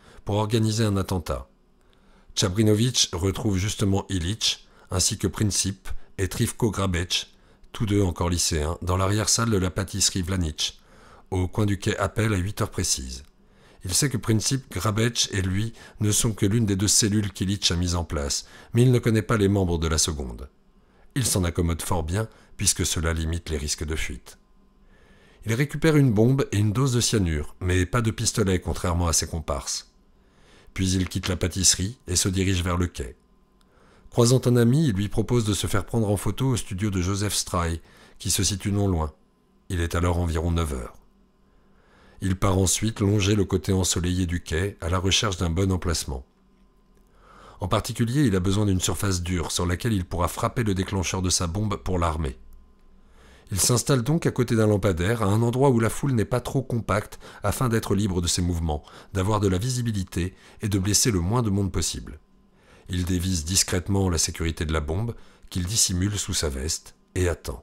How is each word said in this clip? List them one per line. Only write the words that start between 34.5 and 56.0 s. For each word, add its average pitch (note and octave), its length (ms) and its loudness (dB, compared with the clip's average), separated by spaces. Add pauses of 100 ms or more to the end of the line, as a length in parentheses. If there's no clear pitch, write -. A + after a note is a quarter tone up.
ami, B2+ 320 6
il G#2+ 60 0
lui G2+ 140 0
propose A2+ 380 0
de G#2+ 80 2
se - 120 -2
faire G2 200 0
prendre A2+ 240 0
en G2+ 80 2
photo A#2+ 300 -2
au B2 80 2
studio G2+ 340 -4
de F#2+ 100 -2
Joseph G2 340 -2
Stry, E2+ 460 -2 (380)
qui G#2 120 -6
se F#2+ 140 2
situe G2 280 -2
non G2+ 140 2
loin. E2 280 0 (560)
Il F2+ 100 -2
est E2+ 140 -2
alors F2 240 2
environ E2 320 0
neuf E2 240 0
heures. B1 200 -10 (1300)
Il F#2+ 160 0
part F#2+ 220 2
ensuite G#2+ 420 0
longer G#2 340 4
le G2+ 120 2
côté - 260 -2
ensoleillé F2+ 540 0
du E2+ 160 -4
quai F#2 400 -4
à E2 80 -4
la F#2 80 0
recherche F#2 400 0
d'un F2+ 120 0
bon F#2+ 220 2
emplacement. D#2+ 540 -4 (1300)
En F#2+ 80 -6
particulier, A#2 560 0
il G2 120 4
a F#2 40 2
besoin G2 260 2
d'une F#2 140 2
surface F#2+ 420 0
dure F2 300 -2
sur F#2 120 0
laquelle F2+ 300 0
il F#2 100 0
pourra F2 240 -2
frapper - 340 -2
le G#2 120 0
déclencheur F#2 480 -2
de F2+ 80 0
sa F2+ 160 0
bombe G2+ 300 -2
pour F#2 220 -2
l'armer. D#2+ 400 -2 (1120)
Il F#2+ 80 -2
s'installe B2 420 2
donc D3 240 0
à B2 60 2
côté A#2+ 240 0
d'un A2 100 6
lampadaire, G#2 560 2
à G#2 40 2
un G#2 140 4
endroit B2 300 4
où A#2+ 80 4
la A2+ 120 2
foule C#3 240 -2